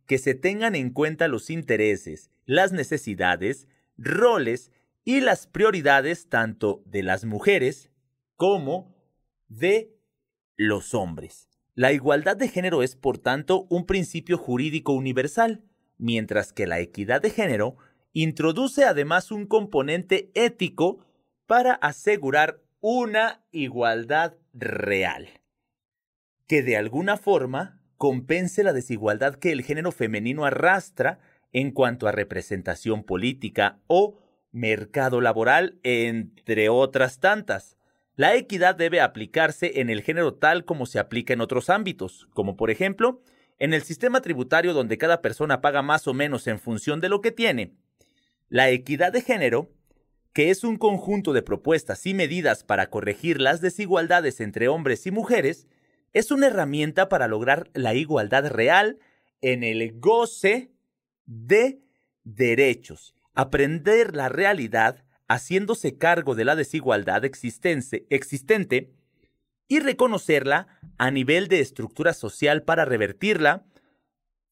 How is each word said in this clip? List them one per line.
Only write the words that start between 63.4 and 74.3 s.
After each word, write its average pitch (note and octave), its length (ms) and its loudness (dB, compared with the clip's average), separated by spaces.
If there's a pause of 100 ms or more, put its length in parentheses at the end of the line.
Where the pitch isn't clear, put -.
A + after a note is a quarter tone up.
la C3+ 120 -2
realidad B2+ 760 0 (240)
haciéndose F3+ 680 0
cargo E3 380 2
de A2 100 0
la D3 120 2
desigualdad A#2 680 0
existense-, C3 840 -6
existente C3+ 840 -2 (760)
y D4 100 2
reconocerla F3+ 1000 0 (180)
a C3 140 0
nivel D3 340 2
de E3+ 140 4
estructura - 520 -2
social C#3+ 520 -2
para D#3+ 200 2
revertirla D3 800 0 (880)